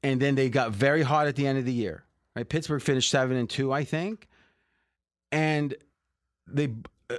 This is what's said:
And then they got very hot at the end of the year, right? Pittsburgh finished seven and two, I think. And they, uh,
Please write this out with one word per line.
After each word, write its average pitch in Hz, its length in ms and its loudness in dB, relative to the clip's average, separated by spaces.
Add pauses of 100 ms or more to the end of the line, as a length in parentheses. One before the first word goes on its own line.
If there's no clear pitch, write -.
And 135 180 2
then 139 160 2
they 135 140 2
got 120 200 2
very 139 320 4
hot 151 240 2
at 143 80 -2
the 143 140 0
end 135 100 0
of 127 60 -2
the 127 80 -2
year, 101 320 -4 (320)
right? 120 120 -6
Pittsburgh 151 320 -2
finished 131 300 2
seven 131 260 2
and 120 140 -2
two, 135 220 -2
I 143 100 -2
think. 175 460 -6 (1040)
And 151 420 0 (720)
they, 139 260 -2 (380)
uh, 120 80 -6